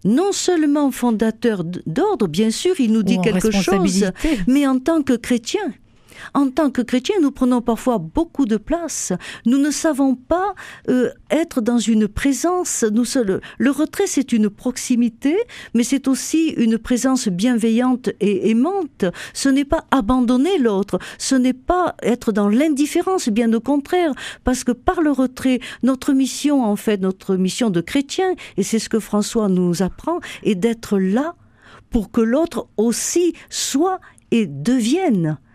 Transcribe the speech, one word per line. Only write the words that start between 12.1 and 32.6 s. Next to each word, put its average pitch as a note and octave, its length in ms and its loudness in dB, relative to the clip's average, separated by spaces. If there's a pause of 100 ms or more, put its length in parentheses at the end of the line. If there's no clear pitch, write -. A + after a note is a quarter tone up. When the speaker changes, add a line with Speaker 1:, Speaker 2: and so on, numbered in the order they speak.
Speaker 1:
Nous A#3 140 0
se-, C4 140 -2
le, G3 220 0 (180)
le A#3+ 120 2
retrait, D4+ 360 -2
c'est - 260 -2
une G#3+ 160 2
proximité, A#3+ 880 -2 (380)
mais A#3 80 4
c'est C4+ 240 0
aussi D#4 440 0
une A3+ 280 0
présence B3+ 500 0
bienveillante A#3 840 0 (100)
et G3+ 280 0
aimante. C#4 560 0 (300)
Ce - 140 0
n'est C#4 160 2
pas A3+ 260 -2
abandonner B3+ 680 2
l'autre. G3+ 400 0 (200)
Ce - 160 -2
n'est B3+ 180 4
pas E4+ 480 -2
être A#3+ 300 -2
dans G3+ 180 2
l'indifférence, D4+ 800 0
bien A3+ 240 2
au A3+ 80 2
contraire. D4 520 0 (320)
Parce B3+ 180 0
que B3 100 0
par F4 300 0
le D4+ 80 2
retrait, B3+ 480 0 (240)
notre C4 300 0
mission, C4+ 520 0
en G#3 120 0
fait, G#3 240 -2
notre F#3+ 340 -2
mission F#3 360 0
de E3+ 100 0
chrétien, F4 540 -2 (220)
et G3+ 60 0
c'est A3 160 0
ce - 100 -6
que A3 120 0
François G#3 480 -2
nous F3+ 340 2
apprend, D#4 380 -4 (240)
est G#3 100 2
d'être A3 420 -2
là A3+ 380 0 (560)
pour G#3+ 220 -2
que A#3 80 2
l'autre A#3+ 560 0